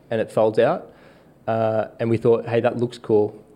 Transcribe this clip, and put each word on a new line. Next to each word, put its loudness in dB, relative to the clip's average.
and -2
it -10
folds 2
out. 2
Uh, -2
and -2
we 2
thought, 2
"Hey, 0
that 0
looks -6
cool. 0